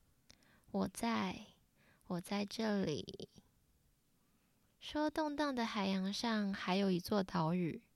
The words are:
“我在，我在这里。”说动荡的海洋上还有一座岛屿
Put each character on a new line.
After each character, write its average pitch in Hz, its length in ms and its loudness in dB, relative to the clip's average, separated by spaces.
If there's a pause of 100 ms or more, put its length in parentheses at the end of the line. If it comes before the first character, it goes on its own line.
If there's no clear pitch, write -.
(720)
“我 196 180 0
在， 214 580 -2 (600)
我 175 140 -4
在 202 260 -2
这 208 380 0
里。” - 440 -4 (1500)
说 302 320 0
动 302 240 0
荡 294 180 2
的 247 120 0
海 220 220 0
洋 190 260 0
上 214 400 0
还 185 240 0
有 196 140 4
一 180 100 2
座 202 220 2
岛 165 300 0
屿 180 300 0 (140)